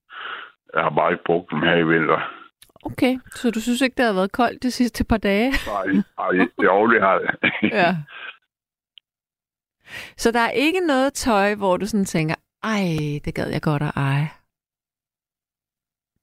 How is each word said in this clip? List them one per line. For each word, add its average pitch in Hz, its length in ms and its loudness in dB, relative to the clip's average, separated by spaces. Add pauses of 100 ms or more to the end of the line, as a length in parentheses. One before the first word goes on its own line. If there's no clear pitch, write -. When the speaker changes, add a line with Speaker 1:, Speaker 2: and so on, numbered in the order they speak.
(720)
Speaker 1:
Jeg 82 100 0
har 80 60 0
bare 78 220 2
ikke 87 120 -4
brugt 85 280 -2
dem 78 100 -2
her 85 140 4
i 85 120 4
vinter. 78 520 0 (460)
Speaker 2:
Okay, 262 320 0 (140)
så 240 200 -2
du 220 80 -6
synes 240 220 -2
ikke, 254 160 0
det 254 80 2
har 214 80 2
været 185 180 0
koldt - 320 -2
de 247 80 0
sidste 240 340 0
par 226 120 2
dage? 208 340 0 (160)
Speaker 1:
Nej, 196 180 -4 (320)
nej, 92 300 2 (160)
jo, 101 280 6
det 110 100 4
har 95 180 4
jeg. - 340 -2
<laughs> 214 260 0
Speaker 2:
Ja. 175 160 2 (2250)
Så 233 140 2
der 240 80 0
er 233 100 2
ikke 330 380 0
noget 269 260 2
tøj, 208 420 0
hvor 196 220 0
du 185 80 -4
sådan 202 200 -2
tænker, 160 300 -2 (280)
"Ej, 208 200 -2 (420)
det 165 100 -8
gad - 140 -6
jeg 151 120 -4
godt 147 200 -2
at 151 140 -4
eje"? 139 340 -2 (1900)